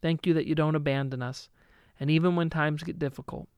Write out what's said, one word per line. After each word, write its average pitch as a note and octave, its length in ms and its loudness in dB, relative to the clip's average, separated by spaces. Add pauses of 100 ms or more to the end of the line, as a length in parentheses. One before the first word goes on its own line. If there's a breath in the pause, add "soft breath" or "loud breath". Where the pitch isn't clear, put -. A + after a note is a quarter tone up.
Thank E3 240 0
you E3+ 80 4
that D#3+ 120 0
you D#3 80 0
don't D#3 220 2
abandon C3+ 460 -2
us. B2+ 260 -10 (500 soft breath)
And C#3 120 0
even E3+ 260 4
when E3 140 2
times D3+ 320 0
get E3 160 -8
difficult D3+ 600 -6